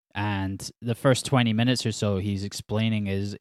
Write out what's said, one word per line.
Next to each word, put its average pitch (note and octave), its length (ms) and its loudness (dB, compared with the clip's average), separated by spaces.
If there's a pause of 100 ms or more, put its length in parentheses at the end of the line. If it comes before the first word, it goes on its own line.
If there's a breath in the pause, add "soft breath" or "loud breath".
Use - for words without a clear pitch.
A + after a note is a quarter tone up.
(160)
And G2 540 -2 (120)
the A#2 140 -2
first - 300 2
twenty A#2+ 280 2
minutes B2 320 2
or A2+ 60 0
so, G#2 260 0
he's G2 260 -2
explaining G#2+ 640 -2
his, G2 340 -2